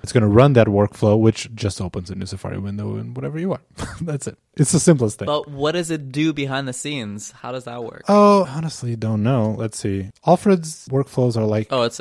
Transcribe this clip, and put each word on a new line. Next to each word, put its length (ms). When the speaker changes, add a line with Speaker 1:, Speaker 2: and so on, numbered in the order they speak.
Speaker 1:
it's 100
gonna 160
run 240
that 140
workflow, 520
which 340
just 280
opens 280
a 60
new 100
Safari 340
window 360
in 180
whatever 260
you 100
want. 140
<laughs> 180
That's 260
it. 100
It's 160
the 80
simplest 400
thing. 60
Speaker 2:
But 240
what 240
does 180
it 220
do 180
behind 380
the 40
scenes? 580
How 200
does 140
that 180
work? 240
Speaker 1:
Oh, 420
honestly, 460
don't 280
know. 340
Let's 220
see. 320
Alfred's 640
workflows 460
are 100
like 260
Speaker 2:
Oh, 100
it's 200